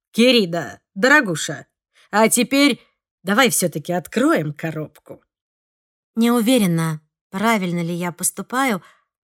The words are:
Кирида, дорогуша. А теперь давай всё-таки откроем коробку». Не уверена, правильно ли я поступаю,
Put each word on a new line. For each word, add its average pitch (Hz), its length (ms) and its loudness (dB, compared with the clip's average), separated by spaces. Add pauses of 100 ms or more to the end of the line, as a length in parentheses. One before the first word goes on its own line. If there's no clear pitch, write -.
(120)
Кирида, 202 720 0 (140)
дорогуша. 196 720 0 (420)
А 214 180 4
теперь 277 540 0 (400)
давай 196 300 2
всё-таки 170 420 -4
откроем 214 580 -2
коробку». - 720 -12 (920)
Не 233 160 2
уверена, 190 680 0 (280)
правильно 190 540 -2
ли 170 100 -6
я 175 180 -6
поступаю, 190 720 -4 (440)